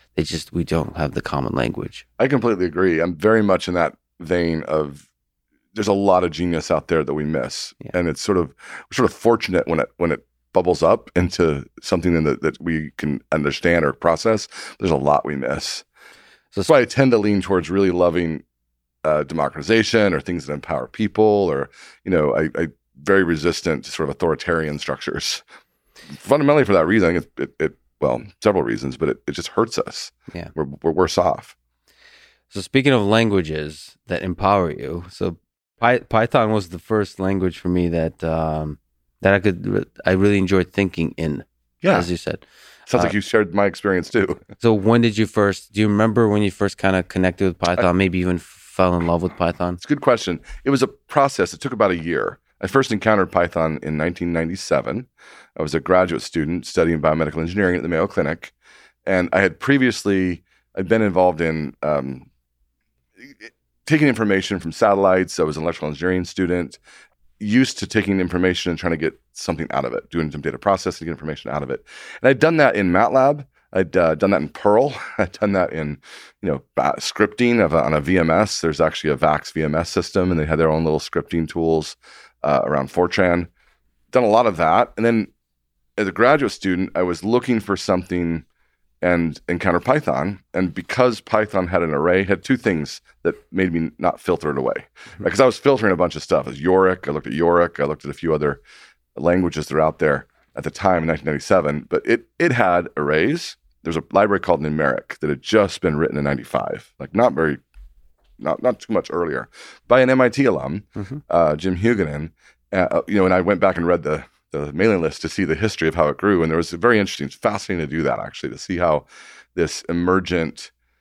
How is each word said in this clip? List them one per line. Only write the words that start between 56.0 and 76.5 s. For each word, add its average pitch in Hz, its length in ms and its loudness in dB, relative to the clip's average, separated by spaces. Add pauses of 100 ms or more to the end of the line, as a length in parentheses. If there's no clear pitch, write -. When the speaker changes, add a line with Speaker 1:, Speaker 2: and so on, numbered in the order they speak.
Speaker 2:
student 82 440 -4
studying 82 340 2
biomedical 78 400 0
engineering 90 360 0
at - 60 -4
the 82 60 -6
Mayo 85 180 0
Clinic. 80 460 -4 (540)
And 90 260 0
I 95 80 4
had 92 200 2
previously, 104 800 0 (340)
I'd 95 120 -6
been 113 140 4
involved 90 380 2
in, 80 420 -2
um, 67 460 -4 (1600)
taking 151 220 4
information 101 500 0
from 82 140 -10
satellites. 98 680 2
I 82 40 2
was 78 120 -2
an 78 60 -6
electrical 80 260 -4
engineering 87 360 -2
student, 87 540 -4 (600)
used 110 400 0
to - 80 -8
taking 98 340 0
information 90 500 0
and 82 80 -2
trying 87 140 -2
to 85 40 -2
get 78 220 -4 (140)
something 80 380 -6
out 67 140 -2
of 62 80 -6
it, - 180 -8
doing 80 200 -4
some 71 100 -10
data 73 180 -6
processing 95 420 -2
to 82 60 -12
get 82 60 -6
information 76 380 -10
out 73 120 -4
of 65 80 -8
it. - 140 -8 (380)
And 123 60 4
I'd 135 100 4
done 160 200 2
that 139 180 4
in 95 160 2
matlab. 131 540 2 (260)
I'd, 92 240 0
uh, 82 200 2
done 95 140 2
that 82 120 2
in 76 60 -4
Perl. 117 440 2 (140)
<laughs> - 120 -16
I'd 92 140 -2
done 101 200 -2
that 92 200 0
in, 73 260 -6 (440)
you 98 60 -4
know, 69 140 -2 (120)